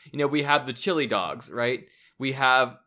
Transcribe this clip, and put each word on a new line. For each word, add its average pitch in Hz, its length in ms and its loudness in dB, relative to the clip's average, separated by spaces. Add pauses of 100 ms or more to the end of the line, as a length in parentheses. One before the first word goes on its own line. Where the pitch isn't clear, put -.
(120)
You 135 60 -10
know, 143 80 2
we 143 160 0
have 143 240 2
the 135 80 -6
chili 160 320 -2
dogs, 92 440 -4
right? 120 340 -2 (340)
We 131 140 -4
have 131 440 2 (100)